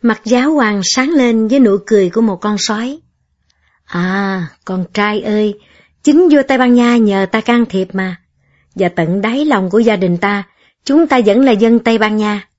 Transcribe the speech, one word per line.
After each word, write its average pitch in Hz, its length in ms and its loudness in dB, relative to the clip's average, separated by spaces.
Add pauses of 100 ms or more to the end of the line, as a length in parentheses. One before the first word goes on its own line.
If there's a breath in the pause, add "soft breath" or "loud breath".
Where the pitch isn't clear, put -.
Mặt 226 220 0
giáo 247 300 0
hoàng 214 300 0
sáng 262 260 -2
lên 233 380 0
với 269 120 2
nụ 202 160 4 (100)
cười 196 240 2
của 220 100 -2
một 208 160 0
con 208 220 -4
sói. 233 400 -6 (840)
"À, 190 640 -4 (180)
con 185 200 -6 (100)
trai 208 260 -2
ơi, 214 340 -2 (480 soft breath)
chính 320 260 4
vua 285 200 4
Tây 269 100 0
Ban 247 160 4
Nha 240 220 2
nhờ 196 360 2
ta 220 80 -2
can 240 260 0
thiệp 190 260 -4
mà. 190 240 -6 (580)
Và 175 140 -2
tận 175 320 -2
đáy 233 240 -2
lòng 202 260 0
của 202 80 2
gia 220 180 2
đình 180 200 0
ta, 202 260 -2 (420)
chúng 302 220 2
ta 262 200 2
vẫn 220 180 4
là 262 80 4
dân 226 260 2
Tây 226 200 0
Ban 214 180 0
Nha. 208 320 -4 (100)